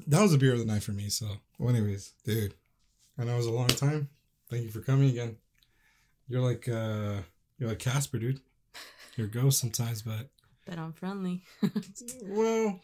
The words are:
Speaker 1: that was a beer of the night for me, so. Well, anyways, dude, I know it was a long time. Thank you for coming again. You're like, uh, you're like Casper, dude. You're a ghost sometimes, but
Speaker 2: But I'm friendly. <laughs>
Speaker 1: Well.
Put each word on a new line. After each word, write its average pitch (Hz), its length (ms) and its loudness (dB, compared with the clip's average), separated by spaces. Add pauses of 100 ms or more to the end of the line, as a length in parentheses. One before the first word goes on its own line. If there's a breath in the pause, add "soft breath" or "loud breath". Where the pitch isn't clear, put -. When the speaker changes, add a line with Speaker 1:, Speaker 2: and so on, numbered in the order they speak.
Speaker 1:
that 156 160 6
was 190 100 6
a 139 60 6
beer 131 140 6
of 120 60 2
the 113 60 -2
night 107 160 0
for - 120 -6
me, 101 160 -6
so. 107 180 -4 (320)
Well, 120 160 0
anyways, 101 380 -2 (120)
dude, 107 300 -2 (600)
I 123 100 -4
know 120 80 -2
it 120 40 0
was 120 80 0
a 113 60 -2
long 123 160 0
time. 143 420 0 (400)
Thank 113 140 -4
you 110 80 -10
for 110 100 -8
coming 135 300 4
again. 117 260 -4 (920)
You're 123 140 -2
like, 123 260 0
uh, 107 540 -2 (380)
you're 117 100 -2
like 107 80 -2
Casper, 131 400 -2
dude. 120 220 -2 (760 loud breath)
You're 110 120 -4
a - 20 -4
ghost 131 300 4
sometimes, 117 420 -2
but 113 280 -8 (360)
Speaker 2:
But 175 140 -8
I'm 165 140 -8
friendly. 185 500 -6 (180)
<laughs> 240 600 -6
Speaker 1:
Well. 220 600 0